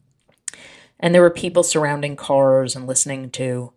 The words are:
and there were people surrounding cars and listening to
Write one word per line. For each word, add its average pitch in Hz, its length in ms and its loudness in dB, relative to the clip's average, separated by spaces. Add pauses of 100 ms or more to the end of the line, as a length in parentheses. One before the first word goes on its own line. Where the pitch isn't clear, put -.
(1000)
and 175 140 2
there 180 80 8
were 170 80 8
people 175 320 -2
surrounding 147 520 -2
cars 135 640 0
and 127 100 -14
listening 131 440 -6
to 123 460 -8